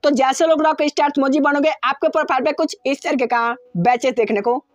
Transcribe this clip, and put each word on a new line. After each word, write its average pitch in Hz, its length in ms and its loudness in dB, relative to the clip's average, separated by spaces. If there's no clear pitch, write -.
तो 294 80 4
जैसे 269 360 2
लोग 311 180 2
रॉक 311 180 0
स्टार्स 294 360 0
मोजी 269 200 2
बनोगे, 285 320 2
आपके 277 260 -2
प्रोफाइल 277 360 0
पे 302 80 2
कुछ 320 220 -4
इस 269 180 -4
तरीके 247 240 -2
का 233 280 -2
बैचेस 247 360 0
देखने 208 280 0
को - 220 -2